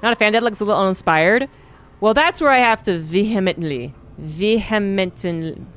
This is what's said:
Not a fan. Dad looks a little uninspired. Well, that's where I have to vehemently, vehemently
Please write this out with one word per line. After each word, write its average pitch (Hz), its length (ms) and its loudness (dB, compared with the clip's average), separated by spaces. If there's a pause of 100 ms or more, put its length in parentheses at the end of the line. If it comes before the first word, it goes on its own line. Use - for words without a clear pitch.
Not 226 100 0
a 233 40 2
fan. 214 160 2
Dad 226 100 2
looks 233 180 -2
a 214 40 -2
little 202 160 0
uninspired. 190 680 2 (520)
Well, 214 140 2
that's 320 260 2
where 302 100 2
I 269 80 6
have 233 260 2
to 175 140 0
vehemently, 165 960 -2 (240)
vehemently 185 1400 -2 (200)